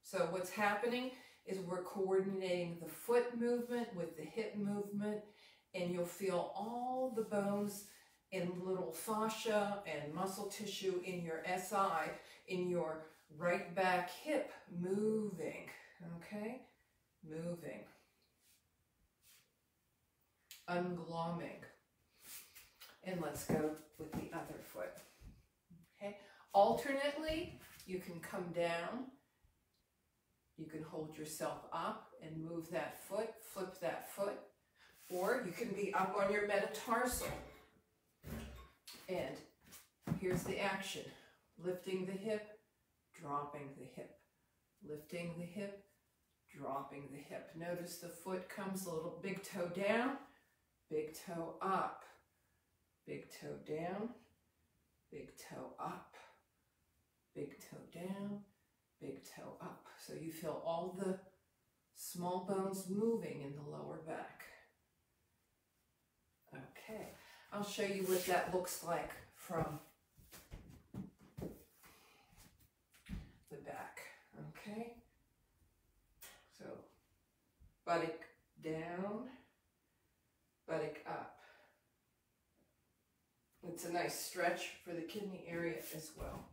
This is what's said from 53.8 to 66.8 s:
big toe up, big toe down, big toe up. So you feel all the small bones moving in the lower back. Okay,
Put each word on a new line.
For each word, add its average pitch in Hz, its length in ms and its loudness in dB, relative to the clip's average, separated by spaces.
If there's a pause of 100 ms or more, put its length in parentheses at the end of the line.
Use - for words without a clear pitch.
big - 260 -8
toe - 420 -8
up, - 360 -6 (1200)
big - 260 -6
toe - 160 -14 (160)
down, 202 480 -4 (600)
big - 240 -8
toe - 360 -10
up. - 260 -10 (180)
So - 100 -8
you 156 180 -4
feel 160 320 -2
all 175 340 0
the 190 200 2 (760)
small 180 500 0
bones 190 440 2
moving 208 540 2
in 139 120 -6
the 147 160 -8
lower 156 360 -8
back. - 360 -6 (2000)
Okay, 143 540 -10 (440)